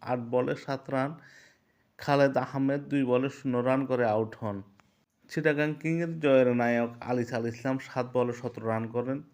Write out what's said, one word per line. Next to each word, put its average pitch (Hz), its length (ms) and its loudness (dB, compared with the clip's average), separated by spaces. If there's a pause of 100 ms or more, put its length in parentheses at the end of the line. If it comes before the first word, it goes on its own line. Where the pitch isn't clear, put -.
আট 127 180 -2
বলে 123 360 0
সাত 135 340 -8
রান, 139 260 -2 (840)
খালেদ 139 400 4
আহমেদ 135 440 0
দুই 143 220 -2
বলে 127 260 2
শূন্য 131 280 -4
রান 131 280 2
করে 123 200 2
আউট 110 300 0
হন। 101 260 -6 (680)
চিটাগাং 151 440 0
কিংয়ের 165 460 -2
জয়ের 131 360 6
নায়ক 120 340 2 (120)
আলিস 123 320 -2
আল 117 140 -2
ইসলাম 131 320 -4
সাত 127 340 -6
বলে 120 200 0
সতেরো 113 340 -10
রান 113 200 -2
করেন, 123 360 -4 (100)